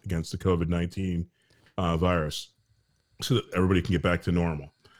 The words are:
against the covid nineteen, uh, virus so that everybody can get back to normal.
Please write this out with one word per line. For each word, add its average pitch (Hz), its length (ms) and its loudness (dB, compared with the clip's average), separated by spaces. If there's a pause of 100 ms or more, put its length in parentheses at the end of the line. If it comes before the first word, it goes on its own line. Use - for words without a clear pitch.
against 82 280 -4
the 90 60 -6
covid 85 300 2
nineteen, 87 600 -2 (500)
uh, 85 200 0
virus 85 520 0 (720)
so 131 140 0
that - 80 0 (120)
everybody 92 260 4
can - 100 -2
get 82 100 2
back 87 220 2
to 92 80 0
normal. 82 420 -2 (260)